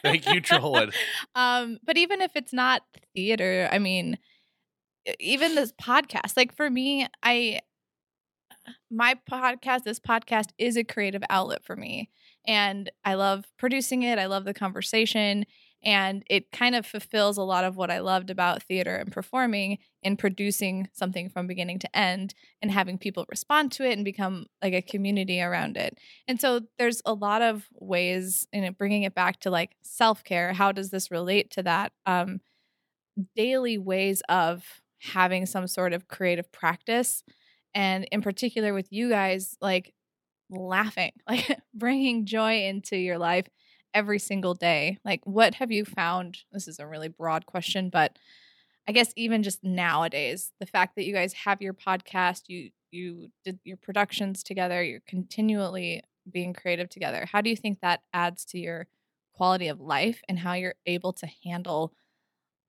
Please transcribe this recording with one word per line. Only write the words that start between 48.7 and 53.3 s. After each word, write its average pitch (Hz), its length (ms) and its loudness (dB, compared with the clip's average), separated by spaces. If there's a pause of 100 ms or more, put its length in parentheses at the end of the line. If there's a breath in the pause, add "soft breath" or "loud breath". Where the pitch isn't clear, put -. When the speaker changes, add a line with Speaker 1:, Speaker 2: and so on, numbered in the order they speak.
Speaker 2:
I 214 60 -2
guess 233 220 6
even 226 280 2
just 196 200 -6
nowadays, 165 960 0
the 190 60 -10
fact 185 300 0
that 196 100 -4
you 196 80 -4
guys 185 200 0
have 202 280 -2
your 190 120 -6
podcast, 185 720 -2
you, 175 240 -12 (200)
you 175 380 -12 (160)